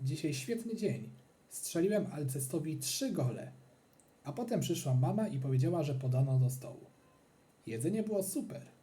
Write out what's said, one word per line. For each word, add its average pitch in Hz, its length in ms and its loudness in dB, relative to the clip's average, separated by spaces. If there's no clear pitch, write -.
dzisiaj 147 300 -2
świetny 233 420 -4
dzień. 175 340 -2
Strzeliłem 180 640 2
Alcestowi 147 680 -2
trzy - 340 -2
gole. 127 400 -2
A - 80 -6
potem 226 280 0
przyszła 139 340 0
mama 190 340 4
i 135 120 -2
powiedziała, 135 440 2
że 139 120 0
podano 131 440 4
do 127 100 6
stołu. - 360 -8
Jedzenie 156 360 0
było 202 200 0
super. - 380 -4